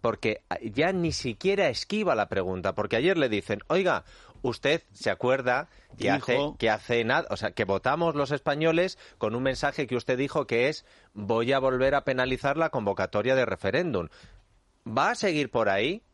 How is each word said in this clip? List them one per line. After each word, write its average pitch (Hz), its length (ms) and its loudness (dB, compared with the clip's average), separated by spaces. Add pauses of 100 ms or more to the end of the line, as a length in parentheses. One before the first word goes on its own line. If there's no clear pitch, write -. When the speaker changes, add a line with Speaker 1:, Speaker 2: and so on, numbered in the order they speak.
Speaker 1:
Porque 110 400 -2 (200)
ya 131 300 0
ni 170 180 0
siquiera 175 600 0
esquiva 185 440 -2
la 107 140 0
pregunta, 92 480 -2
porque 104 180 -2
ayer 170 240 2
le 139 100 2
dicen, 104 380 -2
"Oiga, 170 380 0 (380)
usted - 500 -2
se - 180 -4
acuerda 127 580 0 (280)
que 101 160 0
Speaker 2:
Dijo - 20 4
Speaker 1:
hace, 120 240 0 (180)
que 113 140 2
hace 117 320 0
nada, 131 300 0
o 98 40 -4
sea, 98 140 -4
que 110 140 -2
votamos 139 500 0
los 143 160 -2
españoles 160 680 0 (220)
con 110 160 0
un 123 80 -2
mensaje 135 460 -2
que 123 80 -2
usted 123 200 0
dijo 139 300 -2
que 120 220 2
es, - 160 -6 (300)
'Voy 113 380 0
a 135 60 2
volver 131 380 2
a 135 80 0
penalizar 131 520 0
la 160 140 0
convocatoria 104 640 0
de 131 100 4
referéndum'". 101 640 -2 (800)
¿Va 131 240 0
a 240 60 -2
seguir 151 340 0
por 113 180 2
ahí? 117 320 0 (120)